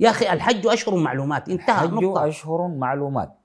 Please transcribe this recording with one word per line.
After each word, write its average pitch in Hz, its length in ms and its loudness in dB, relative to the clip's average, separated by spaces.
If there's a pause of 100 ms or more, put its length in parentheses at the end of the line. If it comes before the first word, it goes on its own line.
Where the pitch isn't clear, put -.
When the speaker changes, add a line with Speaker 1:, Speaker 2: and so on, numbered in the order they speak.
Speaker 1:
يا 226 100 8
أخي 214 220 2
الحج 185 340 0
أشهر 226 280 0
معلومات، 139 540 -2
انتهى، 185 360 0
Speaker 2:
الحج 170 80 0
Speaker 1:
نقطة. 190 360 0
Speaker 2:
أشهر 160 400 -6
معلومات. 139 680 -4 (100)